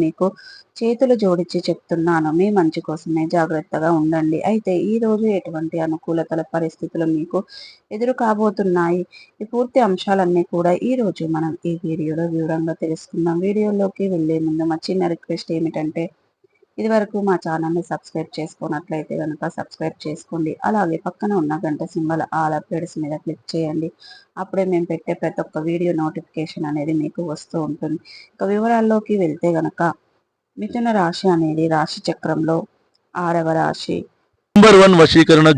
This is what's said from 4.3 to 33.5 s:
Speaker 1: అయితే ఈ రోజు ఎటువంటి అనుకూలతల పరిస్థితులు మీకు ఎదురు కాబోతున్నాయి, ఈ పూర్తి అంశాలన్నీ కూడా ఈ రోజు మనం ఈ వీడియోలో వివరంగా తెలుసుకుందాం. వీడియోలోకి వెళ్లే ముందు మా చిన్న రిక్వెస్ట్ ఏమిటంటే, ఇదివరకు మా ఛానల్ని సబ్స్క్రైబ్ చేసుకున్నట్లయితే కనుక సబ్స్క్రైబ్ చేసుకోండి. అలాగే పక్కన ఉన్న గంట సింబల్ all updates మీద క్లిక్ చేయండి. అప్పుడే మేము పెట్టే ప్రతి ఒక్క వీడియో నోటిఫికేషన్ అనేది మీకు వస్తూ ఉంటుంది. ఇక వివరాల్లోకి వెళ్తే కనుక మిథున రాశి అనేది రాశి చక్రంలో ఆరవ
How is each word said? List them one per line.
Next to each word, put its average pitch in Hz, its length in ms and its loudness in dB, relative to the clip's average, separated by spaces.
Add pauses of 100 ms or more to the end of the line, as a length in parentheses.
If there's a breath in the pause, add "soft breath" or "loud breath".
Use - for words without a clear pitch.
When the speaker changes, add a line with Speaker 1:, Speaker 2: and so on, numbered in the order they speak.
Speaker 1:
అయితే 214 240 0 (180)
ఈ - 20 0 (120)
రోజు 220 200 0 (120)
ఎటువంటి 165 480 -6
అనుకూలతల 160 580 -4 (100)
పరిస్థితులు 165 600 -4
మీకు 170 260 -4 (540 soft breath)
ఎదురు 240 260 -2
కాబోతున్నాయి, 202 800 0 (380 soft breath)
ఈ 214 140 -8
పూర్తి 247 340 0
అంశాలన్నీ 185 560 2 (100)
కూడా 175 200 2 (160)
ఈ - 20 0 (100)
రోజు 175 240 -4 (100)
మనం 160 160 -2 (200)
ఈ - 20 -4 (140)
వీడియోలో 160 480 -2
వివరంగా 160 480 -2
తెలుసుకుందాం. 165 520 -4 (120)
వీడియోలోకి 202 680 0
వెళ్లే 160 240 0 (100)
ముందు 160 240 -2
మా 160 60 -2 (100)
చిన్న 185 160 0 (120)
రిక్వెస్ట్ - 420 -8
ఏమిటంటే, 165 480 -4 (720)
ఇదివరకు 214 400 -2 (100)
మా 185 160 2
ఛానల్ని 165 380 -2 (100)
సబ్స్క్రైబ్ 156 440 -8
చేసుకున్నట్లయితే 156 840 -8
కనుక 151 240 -6 (120)
సబ్స్క్రైబ్ - 460 -8
చేసుకోండి. 156 500 -6 (160)
అలాగే 196 380 0
పక్కన - 340 -6
ఉన్న 151 220 -2
గంట 156 220 -4 (100)
సింబల్ 160 300 -2 (160)
all 156 180 0
updates 165 440 -8
మీద 151 120 -6 (100)
క్లిక్ - 260 -10
చేయండి. 160 380 -4 (540 soft breath)
అప్పుడే 190 300 -2
మేము 170 180 2
పెట్టే 165 240 -6
ప్రతి 165 300 -4
ఒక్క - 140 -12 (100)
వీడియో 175 240 -2 (100)
నోటిఫికేషన్ 160 680 -8
అనేది 151 300 -4
మీకు 156 300 -6
వస్తూ - 280 -10 (100)
ఉంటుంది. 156 300 -6 (340 soft breath)
ఇక - 200 -8
వివరాల్లోకి 220 680 0
వెళ్తే 170 380 0
కనుక 160 260 -2 (760)
మిథున 233 400 -4
రాశి 175 380 0
అనేది 160 280 0 (120)
రాశి 156 320 -2
చక్రంలో 160 500 -2 (560)
ఆరవ 170 340 -2 (120)